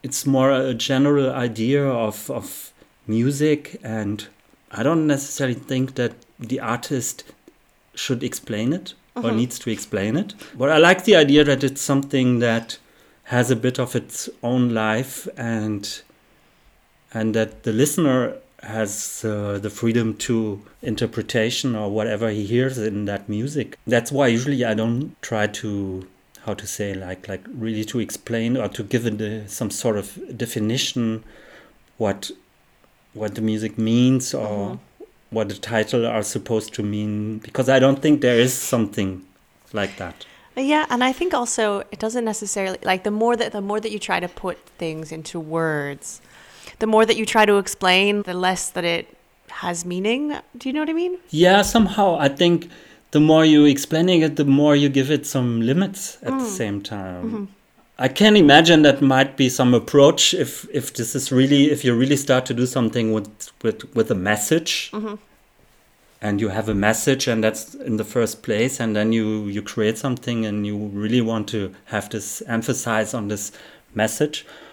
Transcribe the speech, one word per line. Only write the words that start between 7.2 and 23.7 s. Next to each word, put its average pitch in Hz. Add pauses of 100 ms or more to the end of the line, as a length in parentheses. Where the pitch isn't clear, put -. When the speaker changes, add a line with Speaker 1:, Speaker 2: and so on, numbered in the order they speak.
Speaker 1:
should -
explain 117
it 185 (220)
or 240
Speaker 2:
Mm-hmm. 113
Speaker 1:
needs 123
to -
explain 107
it. 202 (220)
But 135
I 156
like 180
the 214
idea 147
that 135
it's 135
something 135
that 117 (500)
has 123
a 131
bit 123
of 123
its - (140)
own 120
life, 110 (100)
and, 107 (1080)
and 110
that 110
the 113
listener 127 (280)
has, -
uh, 104
the 104
freedom 113
to 110 (220)
interpretation 117
or 104
whatever 110
he 104
hears 127
in 104
that 101
music. 120